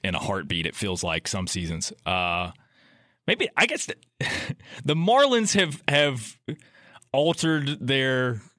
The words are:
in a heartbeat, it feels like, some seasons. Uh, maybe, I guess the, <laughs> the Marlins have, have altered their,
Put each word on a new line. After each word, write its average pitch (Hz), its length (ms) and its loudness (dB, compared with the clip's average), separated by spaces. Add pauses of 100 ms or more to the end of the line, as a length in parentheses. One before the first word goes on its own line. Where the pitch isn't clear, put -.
in 92 140 -2
a - 20 -2
heartbeat, 87 480 -4
it - 80 -6
feels 95 300 -4
like, 82 240 -4
some 92 180 -4
seasons. 82 460 -6 (120)
Uh, 90 460 -2 (800)
maybe, - 280 0
I 214 100 4
guess - 200 -4
the, - 80 -8 (240)
<laughs> - 640 -8
the 147 120 2
Marlins 233 580 4
have, 170 320 2
have 143 500 2 (760)
altered 151 760 2
their, 127 540 2 (180)